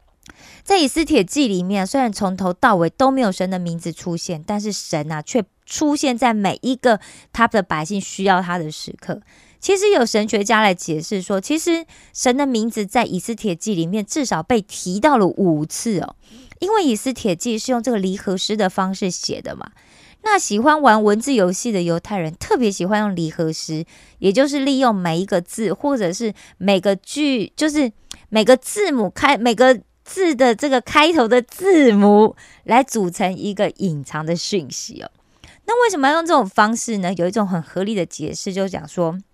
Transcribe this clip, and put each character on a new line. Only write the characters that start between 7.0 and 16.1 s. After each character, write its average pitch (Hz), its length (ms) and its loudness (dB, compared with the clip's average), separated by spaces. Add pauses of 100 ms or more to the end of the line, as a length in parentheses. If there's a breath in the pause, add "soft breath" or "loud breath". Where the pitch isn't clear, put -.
他 233 140 0
的 208 160 2
百 160 220 -4
姓 196 160 -6
需 - 240 -8
要 185 180 2
他 175 160 -4
的 156 100 -6
时 - 320 -14
刻。 - 200 -10 (400 soft breath)
其 392 180 0
实 415 120 2
有 311 140 4
神 220 240 0
学 208 140 0
家 214 200 2
来 196 120 4
解 156 260 -6
释 185 220 -4
说， 190 180 -2
其 294 160 -2
实 330 300 -2 (260 soft breath)
神 247 240 0
的 285 80 0
名 240 240 0
字 220 160 -4
在 220 200 0
以 - 120 -4
斯 185 160 -6
帖 214 220 -4
记 202 220 -4
里 165 100 0
面 202 180 -4
至 285 200 -4
少 170 180 -2
被 233 180 0
提 - 380 -8
到 294 180 4
了 208 100 4
五 156 380 0
次 185 360 -4
哦， - 160 -10 (420 loud breath)